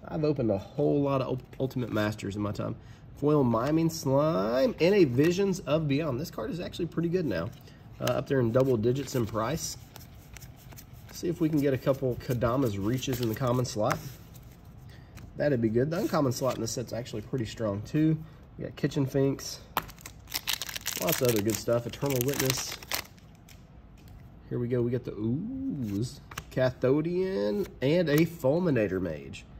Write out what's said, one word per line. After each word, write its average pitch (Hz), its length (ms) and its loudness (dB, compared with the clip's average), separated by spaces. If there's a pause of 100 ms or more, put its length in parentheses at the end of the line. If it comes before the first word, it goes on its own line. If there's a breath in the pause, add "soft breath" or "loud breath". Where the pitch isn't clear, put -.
I've 165 160 -2
opened 139 280 2
a 98 60 4
whole 147 440 2
lot 139 200 2
of - 60 -2
Ul-, 131 140 -2 (180)
Ultimate 127 320 -2
Masters 104 460 0
in 104 40 -2
my 104 120 -2
time. 110 240 -4 (400 loud breath)
Foil 147 260 4
Miming 143 460 2
Slime 180 920 2
and 180 120 6
a 190 120 6
Visions 170 560 2
of 151 260 0
Beyond. 139 320 0
This - 100 -6
card 233 220 -8
is 165 80 -8
actually 180 280 -6
pretty 165 200 -2
good 170 180 0
now. 90 240 -2 (520 loud breath)
Uh, - 40 -4
up - 220 0
there 135 140 4
in 113 100 2
double 131 240 4
digits 123 400 0
in 120 100 2
price. 110 520 -4 (1400)
See - 160 -4
if 170 100 -4
we 160 80 2
can 151 120 2
get 139 140 4
a 127 40 0
couple 127 380 0
Kadama's 120 640 0
Reaches 123 440 0
in 117 80 2
the 110 60 0
common 123 280 2
slot. 123 340 0 (1400 loud breath)
That'd 143 240 2
be 113 80 4
good. 123 200 4
The 165 100 -2
uncommon 147 340 2
slot 127 220 0
in - 60 -6
this 113 100 -4
set's 123 200 -6
actually 113 300 -6
pretty 120 240 -4
strong, 107 380 -2
too. 156 340 4 (400 loud breath)
We - 80 -8
got - 100 -12
Kitchen 143 300 0
Finks. 135 540 0 (1400)
Lots 170 200 2
of 123 80 6
other 107 120 4
good 104 140 2
stuff. 117 320 0
Eternal 139 380 -2
Witness. 131 520 0 (1700)
Here 127 100 -4
we 120 80 -2
go. 123 140 2
We 120 100 2
got 123 140 -2
the - 80 -6
Ooze. 131 1040 -2 (320)
Cathodian 175 1160 0 (140)
and 156 280 4
a 151 160 6
Fulminator 127 760 2
Mage. 73 440 -6 (140)